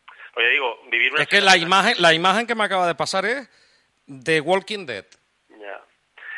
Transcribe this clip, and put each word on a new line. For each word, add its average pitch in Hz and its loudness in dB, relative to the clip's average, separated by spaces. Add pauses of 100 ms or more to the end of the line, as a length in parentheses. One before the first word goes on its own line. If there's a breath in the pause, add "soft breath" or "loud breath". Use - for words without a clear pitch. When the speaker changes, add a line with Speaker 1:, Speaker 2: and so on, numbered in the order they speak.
(320 loud breath)
Speaker 1:
pues 117 0
ya 120 2
digo, 131 -2
vivir 120 -2
una 147 0
Speaker 2:
Es 143 -4
que 202 2
la 196 4
Speaker 1:
situación 170 2
Speaker 2:
imagen, 190 2
la 165 8
imagen 190 0
que 233 -4
me 220 -2
acaba 185 0
de 170 0
pasar 185 -4
es 240 -6 (560 soft breath)
de 139 -2
Walking 147 -2
Dead. 104 -10 (440)
Speaker 1:
Ya. 101 -16 (560 loud breath)